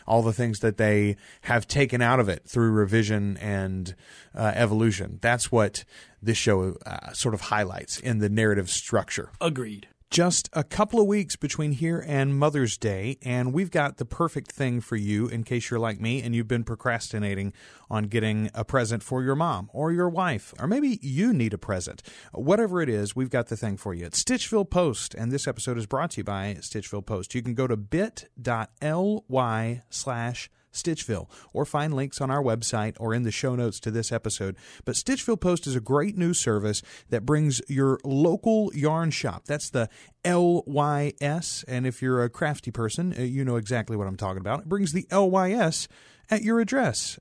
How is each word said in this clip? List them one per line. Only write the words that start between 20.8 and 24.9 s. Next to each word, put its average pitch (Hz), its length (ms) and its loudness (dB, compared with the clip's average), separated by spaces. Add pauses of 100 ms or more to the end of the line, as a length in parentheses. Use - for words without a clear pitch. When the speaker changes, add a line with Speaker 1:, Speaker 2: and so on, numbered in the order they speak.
Speaker 1:
you 170 320 2
need 113 180 2
a 101 60 -2
present. - 440 -6 (300)
Whatever 180 480 2
it 151 80 0
is, 104 260 0
we've 127 140 -2
got 123 200 -2
the 113 100 -6
thing 101 180 -4
for 98 160 -6
you. 85 140 -8
It's - 180 -2
Stitchville 226 460 0
Post, 165 440 0